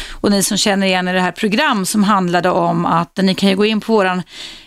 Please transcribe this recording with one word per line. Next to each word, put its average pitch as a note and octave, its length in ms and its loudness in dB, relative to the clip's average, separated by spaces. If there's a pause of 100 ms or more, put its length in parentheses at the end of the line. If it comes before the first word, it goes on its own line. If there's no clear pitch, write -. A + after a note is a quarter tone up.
(200)
och G#3 100 0
ni G3+ 120 2
som G3 140 -2
känner G3 300 0
igen F#3 220 0
i F3+ 40 -2
det F#3 80 0
här F3+ 120 -2
program, A3 540 0
som G#3 180 2
handlade F3+ 460 2
om E3+ 360 0
att E3+ 360 -2
ni F#3+ 120 2
kan G3 140 0
ju F#3+ 80 2
gå G#3 80 2
in A3 160 0
på A3+ 120 -4
våran F#3 300 0 (440)